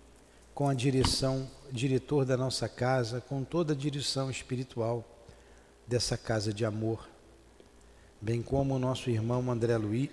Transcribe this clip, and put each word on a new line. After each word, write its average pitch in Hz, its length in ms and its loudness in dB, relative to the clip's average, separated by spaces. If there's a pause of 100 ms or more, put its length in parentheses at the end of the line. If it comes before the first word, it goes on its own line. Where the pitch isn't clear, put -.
(540)
com 143 140 2
a 139 60 2
direção, 131 760 2 (220)
diretor 131 520 2
da 127 120 2
nossa 123 320 -2
casa, 123 520 0
com 139 220 -6
toda 156 300 -2
a 147 40 0
direção 135 540 -2
espiritual 120 760 -4 (840)
dessa 120 300 0
casa 110 360 -2
de 104 120 -2
amor, 110 440 -2 (1120)
bem 117 220 -2
como 135 320 0
o 131 40 0
nosso 127 320 0
irmão 120 400 2
André 117 260 2
Luiz, 110 360 0